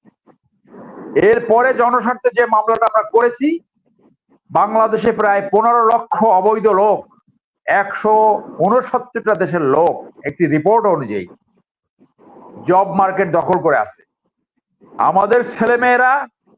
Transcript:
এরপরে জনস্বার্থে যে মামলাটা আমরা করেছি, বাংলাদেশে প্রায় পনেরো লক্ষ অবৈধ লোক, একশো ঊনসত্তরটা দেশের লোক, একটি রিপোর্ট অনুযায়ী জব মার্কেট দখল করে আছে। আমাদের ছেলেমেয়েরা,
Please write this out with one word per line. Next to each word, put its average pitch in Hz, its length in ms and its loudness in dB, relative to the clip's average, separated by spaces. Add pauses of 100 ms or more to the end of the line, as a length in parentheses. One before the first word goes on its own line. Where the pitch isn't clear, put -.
(1160)
এরপরে 233 580 2
জনস্বার্থে 240 600 0
যে 240 120 2
মামলাটা 226 400 0
আমরা 214 240 -2
করেছি, 247 500 0 (920)
বাংলাদেশে 220 600 0
প্রায় 202 400 -2
পনেরো 233 340 2
লক্ষ 226 380 0
অবৈধ 214 440 2
লোক, 202 400 2 (580)
একশো 214 680 0 (260)
ঊনসত্তরটা 233 760 -2
দেশের 170 260 -2
লোক, 147 500 0 (120)
একটি 147 220 -4
রিপোর্ট 185 420 0
অনুযায়ী 107 400 -4 (1400)
জব 185 280 0
মার্কেট 185 380 -2
দখল 165 300 -2
করে 147 160 2
আছে। - 260 -6 (920)
আমাদের 202 460 0
ছেলেমেয়েরা, 247 840 0 (300)